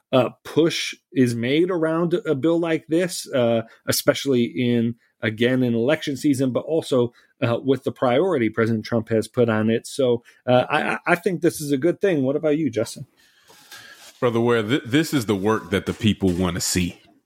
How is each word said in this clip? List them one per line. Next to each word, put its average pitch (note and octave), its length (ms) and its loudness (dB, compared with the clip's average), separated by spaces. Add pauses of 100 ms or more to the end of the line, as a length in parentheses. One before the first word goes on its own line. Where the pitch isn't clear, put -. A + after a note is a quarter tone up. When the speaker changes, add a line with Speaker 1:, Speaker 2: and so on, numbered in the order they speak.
(140)
Speaker 1:
uh, B2+ 160 4 (140)
push - 500 0 (180)
is A#2+ 240 2
made D3 360 0
around E3 420 0
a D#3+ 220 -2
bill E3 240 2
like D#3+ 280 -2
this, F3 460 -2
uh, A#2 280 2 (260)
especially B2+ 560 0
in, A#2+ 520 0 (260)
again, A#2 420 0
in A#2+ 100 0
election C3+ 440 -2
season, C3+ 340 0
but A#2+ 140 -4
also, C#3+ 480 0 (280)
uh, A#2 220 0
with C3 200 0
the C3+ 80 -4
priority C3 580 0
President A2 360 -2
Trump A2+ 240 -4
has A2 180 0
put A#2 220 0
on A2 200 2
it. A2+ 180 0
So, B2 360 0 (220)
uh, B2 240 4
I, D3+ 120 0
I, - 160 -4 (100)
I E3+ 80 4
think F3 260 -2
this E3 200 0
is C#3+ 100 -4
a C#3+ 60 0
good D#3+ 220 -2
thing. E3 240 0
What C3+ 120 0
about D3+ 220 0
you, D#3 120 -2
Justin? A2+ 380 -6 (1120)
Speaker 2:
Brother A#2 200 2
Ware, A#2 220 4
th-, A#2+ 240 0
this D3 280 0
is B2+ 120 0
the G#2 100 2
work G2 360 0
that F#2+ 160 0
the F#2 60 0
people G2 360 2
wanna F2+ 320 0
see, F2+ 400 -2 (240)